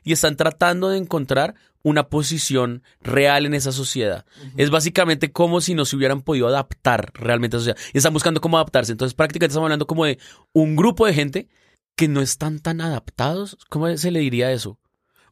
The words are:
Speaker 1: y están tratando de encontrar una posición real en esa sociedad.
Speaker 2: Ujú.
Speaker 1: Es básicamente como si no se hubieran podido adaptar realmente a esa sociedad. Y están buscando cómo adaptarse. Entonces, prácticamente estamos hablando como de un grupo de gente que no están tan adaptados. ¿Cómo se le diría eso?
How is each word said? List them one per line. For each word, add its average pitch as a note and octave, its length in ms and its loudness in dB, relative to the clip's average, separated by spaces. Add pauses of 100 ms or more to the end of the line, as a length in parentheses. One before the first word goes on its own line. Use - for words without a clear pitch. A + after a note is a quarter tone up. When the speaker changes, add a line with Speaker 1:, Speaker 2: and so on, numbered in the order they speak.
Speaker 1:
y D#3+ 100 0
están E3+ 240 0
tratando F3 520 0
de F#3+ 80 0
encontrar D#3+ 580 -2 (260)
una D3+ 280 0
posición C3+ 760 -2 (180)
real C#3+ 440 2
en D3 80 0
esa C3+ 180 -2
sociedad. B2+ 540 -4 (160)
Speaker 2:
Ujú. C3+ 160 -18
Speaker 1:
Es C#3+ 120 4
básicamente D#3+ 640 2
como E3+ 300 2
si F3 140 -2
no D3 100 0
se C#3 100 -4
hubieran C3+ 260 0
podido C3+ 260 0
adaptar B2+ 680 0
realmente A#2 420 -2
a A#2+ 40 0
esa A#2 120 -2
sociedad. - 220 -8
Y B2+ 60 2
están D#3 140 2
buscando D#3 280 0
cómo E3 160 2
adaptarse. C3+ 340 2
Entonces, A#2+ 220 -4
prácticamente D#3 400 0
estamos D#3+ 140 0
hablando D3+ 200 0
como D#3+ 180 0
de C#3 140 -2 (320)
un D#3 240 4
grupo A3 300 4
de G3+ 80 2
gente D3 340 -2 (480)
que D#3+ 140 2
no C#3 120 0
están D3+ 380 -4
tan E3 220 -6
adaptados. E3 760 -6 (120)
¿Cómo E3 280 -2
se E3+ 140 -2
le E3+ 80 -2
diría B2+ 320 0
eso? A2 260 -6 (540)